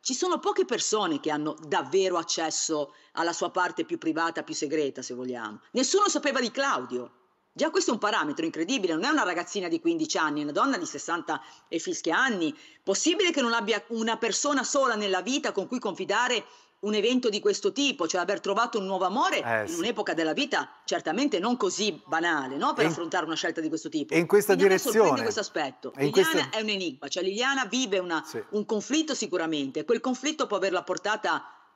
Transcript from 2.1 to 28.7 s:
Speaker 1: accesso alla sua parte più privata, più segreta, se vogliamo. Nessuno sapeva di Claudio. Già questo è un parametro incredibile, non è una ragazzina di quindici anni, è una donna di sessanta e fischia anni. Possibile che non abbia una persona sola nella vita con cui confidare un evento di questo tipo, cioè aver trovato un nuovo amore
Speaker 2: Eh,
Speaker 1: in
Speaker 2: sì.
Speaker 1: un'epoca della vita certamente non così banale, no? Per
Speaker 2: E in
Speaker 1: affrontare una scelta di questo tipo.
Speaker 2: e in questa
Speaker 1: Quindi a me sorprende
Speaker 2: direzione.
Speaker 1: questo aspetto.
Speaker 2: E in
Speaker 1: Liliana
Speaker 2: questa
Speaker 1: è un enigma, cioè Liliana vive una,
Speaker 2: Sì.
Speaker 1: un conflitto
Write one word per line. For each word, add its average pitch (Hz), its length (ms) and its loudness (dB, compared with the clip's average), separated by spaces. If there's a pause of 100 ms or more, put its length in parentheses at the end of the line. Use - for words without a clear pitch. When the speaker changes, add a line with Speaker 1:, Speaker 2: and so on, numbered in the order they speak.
Speaker 1:
accesso 160 760 -2 (180)
alla 165 200 0
sua 175 180 -2
parte 180 340 0
più 170 140 -4
privata, 165 440 -2
più 156 120 -8
segreta, 143 480 -2
se 127 100 -10
vogliamo. 120 480 -8 (120)
Nessuno 269 360 2
sapeva 277 320 0
di 233 100 -2
Claudio. 127 600 -2 (420)
Già 294 180 0
questo 349 200 2
è 247 40 2
un 208 40 -4
parametro 165 460 0
incredibile, 170 500 -2
non 165 100 -2
è 269 40 2
una 285 160 2
ragazzina 175 440 -2
di 165 120 -2
quindici 165 360 0
anni, 151 240 0
è - 40 -2
una 147 80 -4
donna 233 260 2
di 165 80 -6
sessanta 160 560 -4 (240)
e 165 120 -4
fischia 165 380 -2
anni. 196 400 0 (260)
Possibile 339 500 2
che 226 100 0
non 233 100 2
abbia 214 360 0
una 226 280 0
persona 254 460 0
sola 262 320 4
nella 196 260 0
vita 247 320 -2
con 190 140 -2
cui 247 140 -4
confidare 202 640 0 (360)
un 214 140 -2
evento 240 340 2
di 202 120 0
questo 202 320 2
tipo, 247 340 0
cioè 180 140 0
aver 175 180 0
trovato 220 400 0
un 190 80 -2
nuovo 190 180 0
amore 214 380 2
Speaker 2:
Eh, 117 200 2
Speaker 1:
in 101 60 -4
Speaker 2:
sì. 110 120 -6
Speaker 1:
un'epoca 202 340 -2
della 160 180 0
vita 190 380 0 (140)
certamente 185 560 0
non 240 160 0
così 196 500 -2
banale, 156 500 0
no? 233 160 2
Per 240 120 2
Speaker 2:
E - 20 4
in 165 60 2
Speaker 1:
affrontare 165 320 -2
una 160 100 -4
scelta 165 260 -4
di 156 80 -2
questo 156 200 -4
tipo. 147 260 -4
Speaker 2:
e 160 40 6
in 170 100 2
questa 202 260 6
Speaker 1:
Quindi 190 200 6
a - 20 4
me - 20 2
sorprende 208 380 6
Speaker 2:
direzione. - 180 0
Speaker 1:
questo 196 240 -4
aspetto. 135 380 -6
Speaker 2:
E 139 100 0
in 147 60 0
Speaker 1:
Liliana 320 180 6
Speaker 2:
questa 147 260 0
Speaker 1:
è 220 60 -2
un 214 60 -2
enigma, 175 400 -4
cioè 185 160 -4
Liliana 247 400 0
vive 202 340 0
una, 175 260 -2
Speaker 2:
Sì. - 160 -8 (100)
Speaker 1:
un 208 140 -2
conflitto 269 520 0